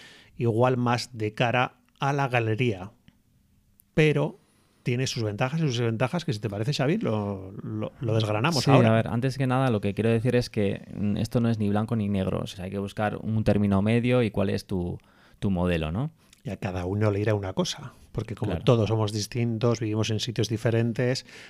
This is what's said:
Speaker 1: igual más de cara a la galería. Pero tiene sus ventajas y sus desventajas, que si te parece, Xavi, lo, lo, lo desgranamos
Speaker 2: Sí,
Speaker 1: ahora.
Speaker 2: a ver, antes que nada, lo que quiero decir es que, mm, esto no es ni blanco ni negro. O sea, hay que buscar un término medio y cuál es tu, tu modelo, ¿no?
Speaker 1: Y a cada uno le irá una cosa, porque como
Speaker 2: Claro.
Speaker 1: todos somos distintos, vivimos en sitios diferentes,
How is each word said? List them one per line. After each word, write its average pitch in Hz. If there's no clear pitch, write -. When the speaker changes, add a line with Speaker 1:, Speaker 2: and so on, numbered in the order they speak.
Speaker 1:
igual 123
más 120
de 107
cara 123
a 139
la 139
galería. 110
Pero 151
tiene 127
sus 120
ventajas 127
y 165
sus 131
desventajas, 120
que 139
si 107
te 104
parece, 110
Xavi, 139
lo, 101
lo, 107
lo 113
desgranamos 110
Speaker 2:
Sí, -
Speaker 1:
ahora. 113
Speaker 2:
a 110
ver, 113
antes 123
que 135
nada, 127
lo 107
que 101
quiero 110
decir 117
es 120
que, 104
mm, 101
esto 120
no 117
es 110
ni 104
blanco 107
ni 104
negro. 95
O -
sea, -
hay 95
que 98
buscar 101
un 110
término 101
medio 120
y 104
cuál 98
es 104
tu, 90
tu 101
modelo, 87
¿no? 127
Speaker 1:
Y -
a 95
cada 92
uno 104
le 98
irá 104
una 98
cosa, -
porque 113
como 98
Speaker 2:
Claro. 85
Speaker 1:
todos 113
somos 110
distintos, 117
vivimos 110
en 110
sitios 107
diferentes, 117